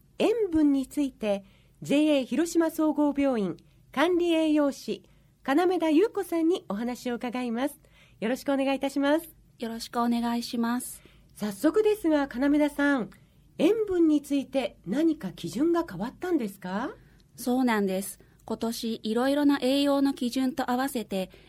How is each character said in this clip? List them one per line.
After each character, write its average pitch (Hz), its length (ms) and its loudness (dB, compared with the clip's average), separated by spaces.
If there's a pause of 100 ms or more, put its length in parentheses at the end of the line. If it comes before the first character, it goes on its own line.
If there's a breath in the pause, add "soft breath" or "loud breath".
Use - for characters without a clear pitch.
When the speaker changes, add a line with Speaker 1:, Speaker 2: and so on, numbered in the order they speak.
(180)
Speaker 1:
塩 415 320 2
分 311 220 4
に 269 160 0
つ - 120 -4
い 269 120 0
て、 196 320 -4 (360 soft breath)
ジ 147 140 -2
ェ 294 80 4
イ 302 60 4
エ 285 120 4
ー 247 60 -2
広 330 240 -2
島 330 200 2
総 311 220 0
合 294 240 2
病 269 240 0
院 180 160 -2 (360 soft breath)
管 339 260 2
理 339 140 2
栄 320 180 2
養 285 220 2
士、 - 320 -10 (380 soft breath)
金 285 240 2
目 359 120 2
田 320 120 0
裕 339 180 4
子 403 160 -4
さ 339 160 -2
ん 320 80 2
に 370 200 -2
お 196 60 -4
話 240 360 -6
を 240 40 -4
伺 247 280 -6
い 240 100 -4
ま 247 160 -2
す。 - 120 -12 (380 soft breath)
よ 202 100 -4
ろ 254 80 -2
し - 80 -10
く 277 80 0
お 277 40 2
願 269 180 0
い - 20 -4
い 277 40 -4
た 277 100 -4
し 285 100 -4
ま 285 200 4
す。 330 100 -16 (280)
Speaker 2:
よ 233 100 -8
ろ 226 120 -10
し - 80 -12
く 240 120 -4
お 240 80 2
願 233 300 0
い 233 40 -4
し 233 160 -6
ま 233 220 0
す。 - 200 -14 (360 soft breath)
Speaker 1:
早 208 160 -4
速 311 300 2
で 427 120 4
す 349 140 -2
が、 294 180 2
金 269 220 -2
目 294 100 4
田 294 100 4
さ 285 300 0
ん、 196 120 -6 (480 soft breath)
塩 427 280 2
分 349 220 4
に 302 140 4
つ 285 120 -4
い 277 100 0
て - 320 -4 (100)
何 302 300 2
か 190 140 -8
基 - 180 -10
準 302 240 0
が 339 160 0
変 175 100 -12
わ 214 100 -6
っ - 100 -14
た 359 140 -4
ん 330 40 2
で 233 120 -2
す 196 100 -14
か？ 208 320 -6 (460 soft breath)
Speaker 2:
そ 254 240 0
う 262 40 2
な 226 160 2
ん 202 60 2
で 185 160 -2
す。 - 160 -12 (260 soft breath)
今 220 140 -8
年 233 460 -4
い 220 100 -2
ろ 247 140 0
い 277 80 2
ろ 294 80 2
な 285 180 4
栄 277 200 2
養 285 200 2
の 277 120 2
基 240 160 -4
準 262 220 -2
と - 180 -4
合 247 60 0
わ 262 120 -2
せ 233 160 -6
て 185 260 -4 (180 loud breath)